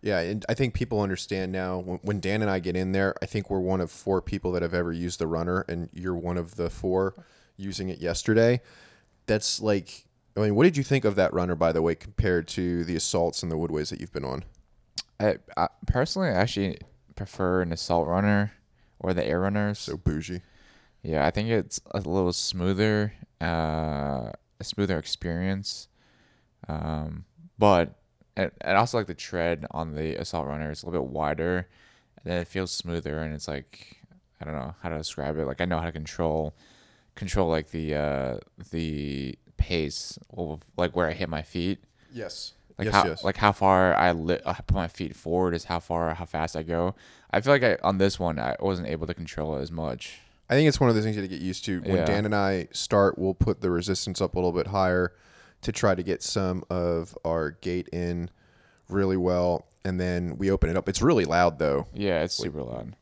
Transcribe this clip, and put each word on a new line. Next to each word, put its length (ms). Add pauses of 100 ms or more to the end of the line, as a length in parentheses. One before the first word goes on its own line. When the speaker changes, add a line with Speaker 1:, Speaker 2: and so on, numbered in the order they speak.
Speaker 1:
Yeah, 200
and 280
I 60
think 200
people 260
understand 500
now 280
when, 240
when 180
Dan 220
and 80
I 80
get 180
in 160
there, 300
I 40
think 240
we're 100
one 200
of 100
four 320
people 300
that 100
have 120
ever 180
used 260
the 80
runner, 420
and 240
you're 220
one 240
of 160
the 160
four 440 (420)
using 320
it 100
yesterday. 640 (680)
That's 340
like, 460 (300)
I 40
mean, 140
what 80
did 140
you 80
think 200
of 120
that 180
runner, 220
by 160
the 100
way, 140
compared 520
to 360
the 100
Assaults 480
and 80
the 60
Woodways 340
that 100
you've 120
been 120
on? 200 (760)
Speaker 2:
I, 200 (180)
I 100 (220)
personally, 400
I 60
actually 440 (380)
prefer 460
an 100
Assault 340
runner 460 (480)
or 120
the 140
Air 140
runners. 400
Speaker 1:
So 160
bougie. 460 (600)
Speaker 2:
Yeah, 240
I 60
think 160
it's 320 (100)
a 80
little 340
smoother, 840 (260)
uh, 920 (300)
a 20
smoother 340
experience. 920 (800)
Um, 560 (340)
but 360 (420)
I, 140 (140)
I 100
also 240
like 100
the 60
tread 580
on 220
the 200
Assault 320
runner. 240
It's 120
a 40
little 160
bit 80
wider, 580 (480)
and 80
then 160
it 60
feels 240
smoother, 480
and 160
it's 140
like, 500 (420)
I 40
don't 100
know 260
how 80
to 100
describe 400
it. 80
Like, 140
I 40
know 140
how 80
to 60
control, 600 (600)
control, 320
like, 220
the, 260
uh, 420 (320)
the 640 (200)
pace 640 (160)
of, 240 (160)
like, 180
where 140
I 60
hit 140
my 140
feet. 360 (340)
Speaker 1:
Yes. 420 (220)
Speaker 2:
Like 100
Speaker 1:
Yes, 80
Speaker 2:
how, 120
Speaker 1:
yes. 180
Speaker 2:
like 120
how 140
far 460
I 160
li-, 340
I 80
put 200
my 120
feet 300
forward 360
is 120
how 160
far, 340
how 100
fast 300
I 80
go. 320 (380)
I 80
feel 120
like 120
I, 180
on 160
this 220
one, 180
I 220
wasn't 260
able 220
to 60
control 420
it 60
as 100
much. 480 (280)
Speaker 1:
I 60
think 140
it's 100
one 100
of 60
those 80
things 140
you 60
gotta 120
get 80
used 220
to. 160
When 160
Speaker 2:
Yeah. 80
Speaker 1:
Dan 200
and 120
I 340
start, 480
we'll 160
put 280
the 100
resistance 480
up 160
a 20
little 140
bit 160
higher 440 (480)
to 120
try 240
to 80
get 180
some 480
of 540
our 260
gait 380
in 420 (580)
really 280
well. 500 (180)
And 160
then 380
we 140
open 180
it 60
up. 120
It's 140
really 220
loud, 340
though. 340
Speaker 2:
Yeah, 300
it's 160
Speaker 1:
Like, 80
Speaker 2:
super 160
loud. 400